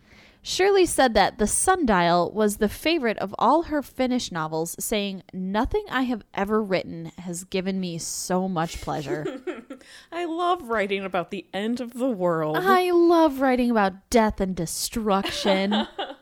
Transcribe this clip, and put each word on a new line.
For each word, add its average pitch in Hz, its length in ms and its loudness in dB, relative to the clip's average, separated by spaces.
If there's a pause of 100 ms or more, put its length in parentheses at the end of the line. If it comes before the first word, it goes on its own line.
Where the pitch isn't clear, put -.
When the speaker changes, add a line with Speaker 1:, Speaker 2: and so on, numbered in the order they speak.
(420)
Speaker 1:
Shirley 392 420 4
said 262 300 4
that 190 240 2
The 208 80 2
Sundial 185 840 2
was 208 240 0
the 208 120 2
favorite 277 500 -2
of 196 200 -6
all 285 260 4
her 294 180 -2
finished 247 500 -2
novels, 160 480 -4
saying, 202 420 -4 (100)
"Nothing 214 560 -2
I 254 140 -2
have 240 220 -4 (100)
ever 208 260 0
written 175 580 -4
has 175 260 -10
given 190 340 -4
me 175 200 -6
so 185 500 -2
much 170 320 -4
pleasure." 151 440 -6 (480)
<laughs> - 400 -20
Speaker 2:
I 339 120 -6
love 349 440 -2
writing 196 360 -2
about 185 260 -4
the 196 240 -8
end 226 260 -2
of 240 140 -10
the 262 160 -2
world. 170 460 0
Speaker 1:
I 359 340 4
love 339 500 6
writing 254 300 2
about 196 400 0
death 220 300 4
and 185 160 -2
destruction. 196 1300 0 (360)